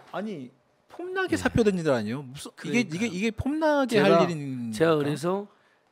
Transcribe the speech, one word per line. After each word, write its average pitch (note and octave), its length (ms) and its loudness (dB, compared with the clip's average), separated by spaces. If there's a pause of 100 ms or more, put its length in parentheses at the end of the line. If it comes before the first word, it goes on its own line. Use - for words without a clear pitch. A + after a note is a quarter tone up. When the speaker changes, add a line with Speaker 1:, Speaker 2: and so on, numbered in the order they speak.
(120)
Speaker 1:
아니, F3 400 -8 (380)
폼나게 F#4 400 -6
Speaker 2:
네. E4 80 2
Speaker 1:
사표 - 260 2
던지다니요. C#3 600 0
무슨 B2+ 280 -16 (140)
이게, A#3+ 180 0
Speaker 2:
그러니까요. E3 120 -8
Speaker 1:
이게, A3+ 120 -2
이게 G3+ 240 -2
폼나게 C#4+ 680 0
할 G3 100 6
Speaker 2:
제가, E3+ 140 6
Speaker 1:
일인가? C3 540 -4
Speaker 2:
제가 D#3+ 200 4
그래서 D3+ 500 -2 (440)